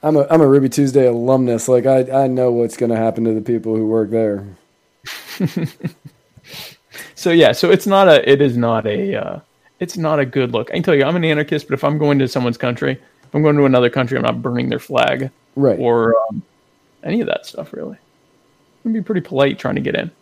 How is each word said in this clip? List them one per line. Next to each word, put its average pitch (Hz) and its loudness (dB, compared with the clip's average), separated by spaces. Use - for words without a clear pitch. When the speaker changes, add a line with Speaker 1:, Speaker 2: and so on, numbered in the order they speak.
Speaker 1:
I'm 151 2
a, 180 4
I'm 160 6
a 147 6
Ruby 135 4
Tuesday 131 2
alumnus. 120 0
Like, 127 2
I, 131 2
I 135 0
know 127 0
what's 120 -2
gonna 117 -2
happen 113 -2
to 113 0
the 107 -4
people 110 -4
who 110 -2
work 110 0
there. 104 -2
Speaker 2:
<laughs> 170 -4
So, - -2
yeah, 156 6
so 175 0
it's 190 2
not 196 4
a, 147 6
it 139 4
is 127 0
not 113 -2
a, 110 -4
uh, - -8
it's 175 -8
not 156 -2
a 139 2
good 127 -2
look. 117 -4
I - -8
can 170 -2
tell 180 2
you, 139 4
I'm 160 0
an 175 -2
anarchist, 151 -2
but - -2
if 131 -4
I'm 151 0
going 143 2
to 131 2
someone's 123 -2
country, 127 -2
if - -14
I'm 151 2
going 151 4
to 143 4
another 123 4
country, 127 -2
I'm 123 -2
not 120 -2
burning 123 -4
their 113 -2
flag 127 -2
Speaker 1:
Right. 131 2
Speaker 2:
or, 117 2
um, 113 -10
any 208 -4
of - -4
that - -6
stuff, - -14
really. - -14
It'd 226 -4
be 220 -4
pretty 180 -4
polite 139 0
trying - -4
to - -4
get - -4
in. - -6